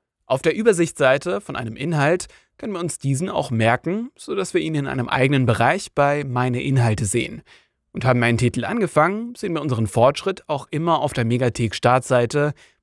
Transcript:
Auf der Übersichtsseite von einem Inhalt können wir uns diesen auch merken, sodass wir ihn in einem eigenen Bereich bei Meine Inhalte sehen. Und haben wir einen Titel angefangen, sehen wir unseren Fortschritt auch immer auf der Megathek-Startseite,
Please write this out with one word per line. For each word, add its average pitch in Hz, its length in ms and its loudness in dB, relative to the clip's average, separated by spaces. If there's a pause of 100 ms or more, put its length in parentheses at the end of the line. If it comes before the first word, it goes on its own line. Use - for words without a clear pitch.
(240)
Auf 131 160 -2
der 160 160 0
Übersichtsseite 170 880 2
von - 140 -10
einem 117 200 -8
Inhalt 156 500 0 (300)
können - 160 -8
wir 180 80 -6
uns 170 180 -6
diesen 139 300 -2
auch 147 220 -4
merken, 127 640 0
sodass 180 380 -4
wir 170 80 0
ihn 156 120 -4
in 143 120 -2
einem 131 220 -4
eigenen 135 360 2
Bereich 120 480 2
bei 143 320 2
Meine 123 380 -2
Inhalte 123 420 2
sehen. - 380 -4 (500)
Und - 140 -4
haben 127 140 4
wir 117 60 4
einen 117 120 4
Titel 120 260 0
angefangen, 202 680 0
sehen 196 180 -6
wir 160 80 -4
unseren 123 260 0
Fortschritt 139 640 0
auch 143 220 -6
immer 160 300 0
auf 143 120 -2
der 120 140 -2
Megathek-Startseite, 123 1300 0 (280)